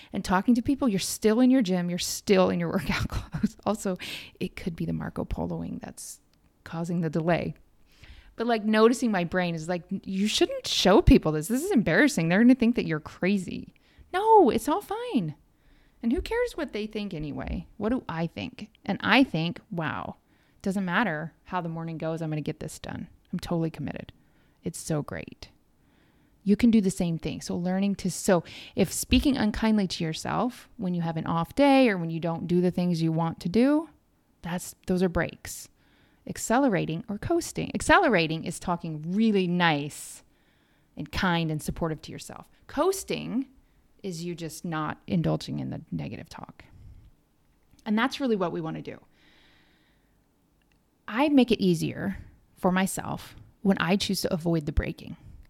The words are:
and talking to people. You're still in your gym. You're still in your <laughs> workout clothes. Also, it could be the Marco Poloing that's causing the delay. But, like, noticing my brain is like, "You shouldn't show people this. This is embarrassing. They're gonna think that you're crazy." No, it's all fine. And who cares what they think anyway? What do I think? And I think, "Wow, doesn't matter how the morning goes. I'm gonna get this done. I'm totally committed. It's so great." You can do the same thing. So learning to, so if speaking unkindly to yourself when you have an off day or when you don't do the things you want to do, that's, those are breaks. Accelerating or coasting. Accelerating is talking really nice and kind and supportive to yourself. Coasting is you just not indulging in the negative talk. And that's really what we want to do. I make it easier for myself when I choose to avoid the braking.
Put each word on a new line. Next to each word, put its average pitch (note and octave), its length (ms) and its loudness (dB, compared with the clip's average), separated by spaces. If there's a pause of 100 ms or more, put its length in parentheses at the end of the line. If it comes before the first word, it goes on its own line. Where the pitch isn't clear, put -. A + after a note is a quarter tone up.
(120)
and - 140 -6
talking G3+ 300 2
to A#3+ 60 0
people. C#4 280 0
You're G3 100 0
still G#3+ 400 2
in B3+ 100 8
your C4 120 6
gym. F3+ 280 0
You're F3 100 -4
still F#3 500 4
in F3+ 100 0
your E3+ 100 -2
<laughs> - 40 -4
workout - 340 -2
clothes. - 480 -4 (100)
Also, G3 320 -2 (440)
it - 160 -8
could E3+ 180 -8
be E3 100 -6
the E3 80 -4
Marco - 300 -6
Poloing E3+ 560 -6
that's - 400 -16 (460)
causing E3+ 340 -4
the D#3+ 100 0
delay. D#3+ 460 0 (800)
But, A#3 120 -4
like, A3+ 180 2
noticing A3 460 6
my F3+ 120 2
brain F3 320 -2
is D#3+ 140 -6
like, F3+ 200 -4
"You G3 380 -2
shouldn't B4+ 400 0
show G#3 340 6
people G#3 300 8
this. D#3 160 -2
This C4 160 -2
is G4+ 80 0
embarrassing. G3 560 4
They're F#3 140 4
gonna B3+ 140 8
think A#3 200 2
that F3+ 120 -2
you're D#3 120 -2
crazy." - 720 -2 (380)
No, G4+ 380 8
it's - 180 0
all D#4 140 0
fine. F#4+ 540 -4 (680)
And A#3 80 0
who F4+ 100 0
cares A#4 360 -4
what D4+ 160 -8
they G#3+ 140 -6
think G#3 260 -8
anyway? D3+ 540 -8 (100)
What G#3 120 -2
do B3+ 200 -2
I E3 180 -2
think? - 420 -12 (140)
And - 180 -4
I B3 220 6
think, E3+ 460 -4
"Wow, D3+ 480 -6 (440)
doesn't G3 220 -2
matter F3 500 -2 (120)
how F3+ 160 -4
the E3+ 80 -6
morning E3 280 -8
goes. D#3+ 240 -4
I'm D#3+ 80 -4
gonna D3+ 120 -2
get D3+ 180 -6
this - 200 -12
done. - 280 -10 (240)
I'm F3+ 80 -4
totally E3 300 -2
committed. - 420 -10 (520)
It's - 160 -8
so D3+ 240 -4
great." - 460 -14 (960)
You G3+ 120 4
can A#3 160 6
do A3 100 6
the F#3+ 80 2
same E3+ 300 -2
thing. C3+ 220 -8
So F#3+ 140 -8
learning F#3 400 -2
to, - 140 -4
so F3 340 2 (320)
if F#3+ 160 2
speaking - 460 2
unkindly G#3+ 500 2
to - 160 -6
yourself E3 760 -4
when F3+ 180 -4
you E3+ 60 -2
have E3 160 -4
an D#3+ 100 -6
off E3 260 -2
day C4+ 360 6
or F#3+ 80 0
when E3 120 -4
you E3 100 -4
don't E3 280 -4
do F3 140 4
the F3+ 100 2
things F3 300 0
you D#3+ 100 2
want E3 300 -2
to F3 80 -4
do, C#4+ 400 2 (520)
that's, F3 320 -8 (140)
those F#3 160 0
are F3+ 60 4
breaks. - 580 -6 (600)
Accelerating F3+ 840 0
or G#3 80 -8
coasting. - 560 -4
Accelerating G3 680 4
is - 160 -8
talking E3 480 -6
really G3+ 400 2
nice E3 760 0 (760)
and - 160 -10
kind E3+ 380 0
and D#3 100 -4
supportive D#3 440 -6
to - 80 -16
yourself. - 360 -16 (200)
Coasting C4+ 800 -4 (560)
is E3+ 200 -8
you F3 120 -8
just D#3+ 280 -12
not D#3 440 -6
indulging D#3 520 -2
in C3 120 -6
the - 100 -10 (100)
negative G2 380 -8
talk. - 360 -18 (1200)
And G#3+ 100 2
that's B3+ 220 0
really B3 160 0
what F3 160 0
we E3+ 100 -6
want D#3+ 160 -6
to D#3 60 -10
do. - 160 -14 (2000)
I B3+ 220 0
make B3+ 220 6
it - 80 2
easier F3 600 0 (360)
for F#3 160 0
myself - 640 -4 (280)
when G3 160 2
I F3 160 0
choose - 260 -2
to - 120 -4
avoid E3 340 -2
the D#3 40 -4
braking. - 460 -8 (320)